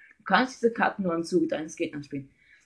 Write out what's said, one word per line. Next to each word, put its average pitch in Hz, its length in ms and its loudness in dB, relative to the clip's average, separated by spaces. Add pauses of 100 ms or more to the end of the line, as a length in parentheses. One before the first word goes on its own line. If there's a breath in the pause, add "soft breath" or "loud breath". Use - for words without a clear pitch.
(180 soft breath)
Du - 60 -20
kannst 240 320 2
diese 233 160 2
Karten 202 300 0
nur 175 120 2
im 165 100 0
Zuge 165 240 2
deines 156 280 -6
Gegners 151 300 -6
spielen. 139 240 -10 (360 soft breath)